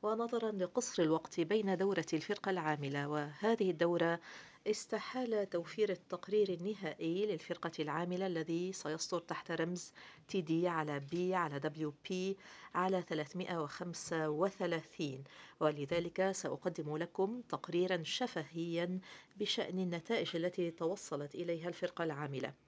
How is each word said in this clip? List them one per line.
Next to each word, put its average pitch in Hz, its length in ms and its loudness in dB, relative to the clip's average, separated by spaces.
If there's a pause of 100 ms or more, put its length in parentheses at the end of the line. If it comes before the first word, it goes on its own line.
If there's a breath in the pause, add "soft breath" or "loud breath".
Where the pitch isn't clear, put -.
ونظرًا 226 480 0
لقصر 185 520 2
الوقت 160 360 2
بين 190 380 4
دورة 185 360 4
الفرقة 196 360 0
العاملة 147 580 0
وهذه 175 640 2
الدورة، 170 480 4 (480 loud breath)
استحال 214 800 0
توفير 190 400 0
التقرير 190 600 2
النهائي 180 760 0
للفرقة 170 540 -2
العاملة 175 480 0
الذي 170 460 0
سيصدر 156 460 -2
تحت - 320 -6
رمز 170 420 -2 (340 loud breath)
تي 196 140 0
دي 165 260 4
على 151 320 0
بي 175 360 0
على 151 240 0
دبليو 151 340 -2 (160)
بي 185 280 -2 (380 loud breath)
على 185 260 2
ثلاثمائة 170 640 -2
وخمسة 160 680 -2
وثلاثين، 160 920 -2 (360 loud breath)
ولذلك 170 720 2
سأقدم 156 680 -4
لكم 196 520 -2
تقريرًا 175 540 0
شفهيًا 170 960 -2 (380 loud breath)
بشأن 196 420 -2
النتائج 175 560 0
التي 175 360 0
توصلت 160 640 -4
إليها 170 320 -2
الفرقة 170 360 -4
العاملة. 143 500 -2 (140)